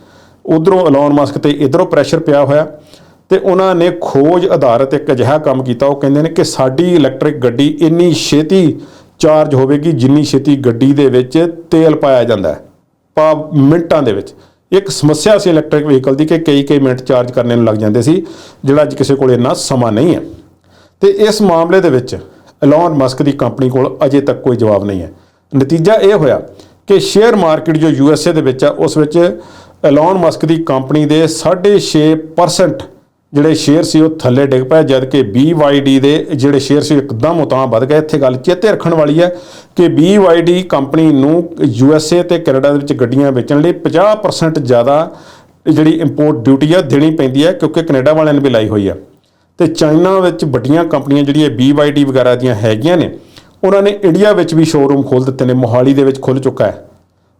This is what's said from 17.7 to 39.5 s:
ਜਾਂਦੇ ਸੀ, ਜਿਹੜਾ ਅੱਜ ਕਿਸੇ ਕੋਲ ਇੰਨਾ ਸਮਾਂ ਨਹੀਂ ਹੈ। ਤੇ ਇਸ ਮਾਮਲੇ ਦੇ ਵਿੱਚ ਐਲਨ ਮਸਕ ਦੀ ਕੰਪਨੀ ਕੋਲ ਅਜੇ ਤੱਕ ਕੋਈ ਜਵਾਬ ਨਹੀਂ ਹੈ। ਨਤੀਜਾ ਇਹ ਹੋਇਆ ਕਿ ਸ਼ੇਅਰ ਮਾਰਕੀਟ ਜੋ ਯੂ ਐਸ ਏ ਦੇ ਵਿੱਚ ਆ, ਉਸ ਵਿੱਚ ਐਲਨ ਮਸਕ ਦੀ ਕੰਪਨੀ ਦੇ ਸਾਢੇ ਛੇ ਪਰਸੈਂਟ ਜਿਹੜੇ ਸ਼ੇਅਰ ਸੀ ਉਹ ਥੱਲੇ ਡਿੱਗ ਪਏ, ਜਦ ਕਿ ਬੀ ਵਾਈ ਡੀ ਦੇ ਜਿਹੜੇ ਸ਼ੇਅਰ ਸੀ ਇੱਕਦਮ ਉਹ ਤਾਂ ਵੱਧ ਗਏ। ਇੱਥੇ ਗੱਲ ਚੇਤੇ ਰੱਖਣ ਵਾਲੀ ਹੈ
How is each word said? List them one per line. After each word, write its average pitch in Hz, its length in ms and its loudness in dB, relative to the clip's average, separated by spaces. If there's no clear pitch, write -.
ਜਾਂਦੇ 104 260 0
ਸੀ, 165 240 0
ਜਿਹੜਾ 143 160 2
ਅੱਜ 151 140 -2
ਕਿਸੇ 139 200 0
ਕੋਲ 131 160 0
ਇੰਨਾ 123 220 0
ਸਮਾਂ 123 380 -2
ਨਹੀਂ 120 240 0
ਹੈ। - 60 -8
ਤੇ 196 60 4
ਇਸ 208 340 0
ਮਾਮਲੇ 175 400 2
ਦੇ 175 80 0
ਵਿੱਚ 127 260 -2
ਐਲਨ 156 260 2
ਮਸਕ 139 340 -2
ਦੀ 147 80 0
ਕੰਪਨੀ 127 380 -4
ਕੋਲ 131 360 -2
ਅਜੇ 135 160 2
ਤੱਕ 139 200 -4
ਕੋਈ 123 140 0
ਜਵਾਬ 107 300 0
ਨਹੀਂ 95 160 -6
ਹੈ। 82 100 -14
ਨਤੀਜਾ 160 380 0
ਇਹ 208 200 2
ਹੋਇਆ 139 280 0
ਕਿ 190 120 2
ਸ਼ੇਅਰ 220 360 2
ਮਾਰਕੀਟ 165 420 0
ਜੋ 156 120 0
ਯੂ 139 220 2
ਐਸ 151 160 0
ਏ 170 60 0
ਦੇ 156 80 0
ਵਿੱਚ 131 220 -2
ਆ, 143 60 2
ਉਸ 156 280 -2
ਵਿੱਚ 170 420 0
ਐਲਨ 156 280 2
ਮਸਕ 170 320 -2
ਦੀ 160 180 0
ਕੰਪਨੀ 151 420 -2
ਦੇ 151 220 2
ਸਾਢੇ 185 520 0
ਛੇ 156 360 0
ਪਰਸੈਂਟ 170 680 -2
ਜਿਹੜੇ 151 220 2
ਸ਼ੇਅਰ 156 280 0
ਸੀ 156 180 2
ਉਹ 160 80 2
ਥੱਲੇ 135 380 0
ਡਿੱਗ 131 160 0
ਪਏ, 160 200 2
ਜਦ 131 220 0
ਕਿ 131 180 0
ਬੀ 127 300 0
ਵਾਈ 143 280 2
ਡੀ 135 180 2
ਦੇ 147 360 0
ਜਿਹੜੇ 139 240 0
ਸ਼ੇਅਰ 143 220 0
ਸੀ 147 160 0
ਇੱਕਦਮ 135 420 -2
ਉਹ 143 60 0
ਤਾਂ 131 220 -2
ਵੱਧ 117 180 0
ਗਏ। 151 120 0
ਇੱਥੇ 156 200 -2
ਗੱਲ 127 180 0
ਚੇਤੇ 180 360 0
ਰੱਖਣ 170 220 -2
ਵਾਲੀ 156 280 0
ਹੈ 175 140 0